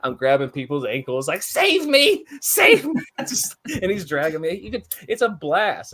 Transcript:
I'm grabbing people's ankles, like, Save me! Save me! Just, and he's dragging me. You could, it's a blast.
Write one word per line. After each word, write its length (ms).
I'm 140
grabbing 340
people's 340
ankles, 440
like, 140
Save 440
me! 380
Save 440
me! 180
Just, 360
and 100
he's 160
dragging 340
me. 140
You 160
could, 140
it's 140
a 60
blast. 640